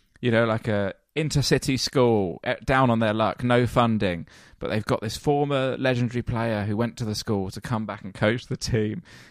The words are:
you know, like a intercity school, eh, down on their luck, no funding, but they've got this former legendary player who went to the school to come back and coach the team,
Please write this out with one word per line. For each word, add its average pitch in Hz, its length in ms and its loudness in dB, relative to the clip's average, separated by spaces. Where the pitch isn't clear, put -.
you 120 120 0
know, 117 140 4
like 110 200 -2
a 101 280 0
intercity 139 640 0
school, 113 640 2
eh, 123 220 -2
down 131 260 4
on 113 80 4
their 107 160 2
luck, 110 300 0
no 123 240 4
funding, 107 580 2
but - 100 -8
they've 104 160 -2
got - 160 -2
this 113 160 -6
former 143 600 0
legendary 123 440 0
player 113 420 -2
who 104 120 -2
went 117 200 -2
to 120 80 -6
the 107 100 -4
school 98 380 -4
to 101 80 -12
come 110 260 -4
back 104 160 -10
and 98 120 -12
coach 117 340 0
the 123 80 -6
team, 107 440 -2